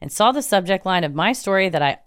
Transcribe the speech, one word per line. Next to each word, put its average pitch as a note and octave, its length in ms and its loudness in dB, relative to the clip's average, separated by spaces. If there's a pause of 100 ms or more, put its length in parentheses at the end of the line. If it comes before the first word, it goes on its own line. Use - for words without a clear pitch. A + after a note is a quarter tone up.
and D3 100 -12
saw A3 200 4
the C#4 100 -2
subject F#3+ 460 0
line F3+ 160 0
of D3 100 -4
my F3 200 0
story F#3+ 360 0
that D#3 140 0
I C#3 240 0